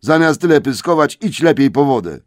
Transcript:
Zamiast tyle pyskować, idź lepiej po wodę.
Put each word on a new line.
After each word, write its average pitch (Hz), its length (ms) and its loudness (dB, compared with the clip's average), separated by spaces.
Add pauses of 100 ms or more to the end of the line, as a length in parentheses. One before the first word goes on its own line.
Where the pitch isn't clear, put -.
Zamiast 160 400 0
tyle 160 200 4
pyskować, 143 600 -2
idź 202 200 -6
lepiej 139 300 2
po 143 140 0
wodę. 95 420 -4